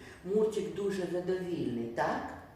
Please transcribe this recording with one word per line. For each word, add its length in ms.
Мурчик 500
дуже 360
задовільний, 840
так? 420